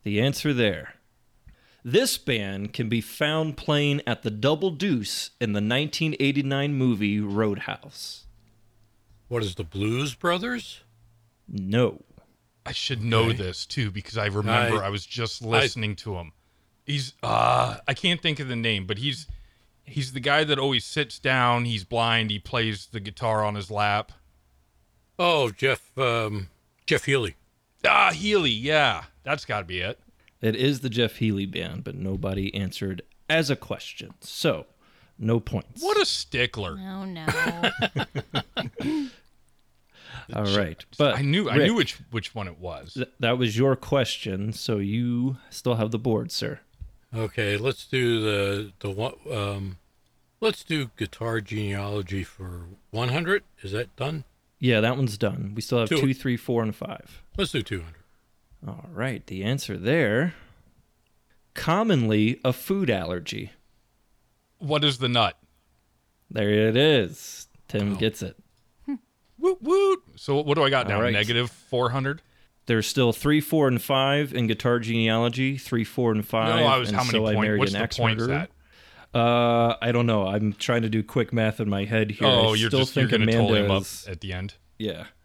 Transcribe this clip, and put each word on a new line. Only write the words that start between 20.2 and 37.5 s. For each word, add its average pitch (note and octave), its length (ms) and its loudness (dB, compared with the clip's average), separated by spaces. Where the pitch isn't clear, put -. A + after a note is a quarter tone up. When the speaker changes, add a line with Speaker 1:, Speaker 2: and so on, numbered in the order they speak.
Speaker 3:
that D3 160 2
always C3+ 260 2
sits - 340 -4
down, B2 460 4
he's A2 180 -2
blind, A2+ 480 2
he G#2 80 -4
plays A2 520 -4
the A#2 80 -8
guitar G#2+ 460 -2
on G#2 100 -2
his G2+ 160 -8
lap. G#2 400 0
Speaker 2:
Oh, D#3+ 320 4
Jeff, - 460 -2
um, A2 520 0
Jeff - 180 2
Healey. B2 300 0
Speaker 3:
Ah, G3 260 6
Healey, F3 400 2
yeah. A#2+ 520 2
That's C#3 220 -4
gotta G#2 200 -4
be F2+ 140 -6
it. F#2+ 200 -6
Speaker 1:
It A2 140 2
is C3 260 2
the C3 80 -4
Jeff A2+ 280 0
Healey G2+ 280 0
Band, F2 380 -8
but - 120 -10
nobody G2 580 -4
answered F#2+ 480 -6
as D#3 200 2
a C#3 60 2
question. - 640 -12
So, - 440 -2
no A2+ 220 2
points. - 440 -6
Speaker 3:
What G#4 180 2
a F4 40 4
stickler. - 720 -4
Speaker 4:
Oh, F#3+ 260 -10
no. F#3 200 -10
Speaker 1:
<laughs> - 1800 -4